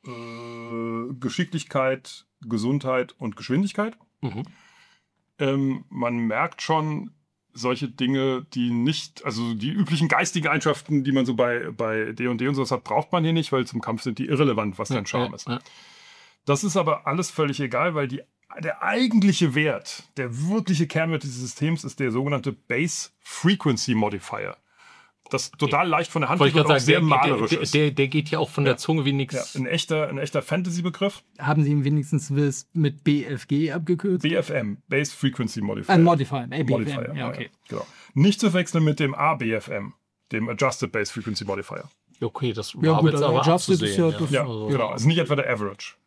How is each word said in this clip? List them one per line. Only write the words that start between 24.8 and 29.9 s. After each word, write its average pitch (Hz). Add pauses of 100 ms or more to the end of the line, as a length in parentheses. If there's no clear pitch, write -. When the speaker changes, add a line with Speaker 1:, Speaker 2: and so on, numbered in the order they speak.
Speaker 1:
Das -
total 147
leicht 165
von 160
der 135
Hand 175
Speaker 2:
Wollte 139
ich 139
Speaker 1:
geht 160
und 151
Speaker 2:
grad 147
Speaker 1:
auch -
Speaker 2:
sagen, 123
Speaker 1:
sehr 160
Speaker 2:
der, 160
Speaker 1:
malerisch 131
Speaker 2:
der, 165
Speaker 1:
ist. 143
Speaker 2:
der, 147
der 139
geht 151
ja 160
auch 147
von -
der 135
Speaker 1:
Ja. -
Speaker 2:
Zunge 156
wie 139
nix. 139
Speaker 1:
Ja, 131
ein 127
echter, 156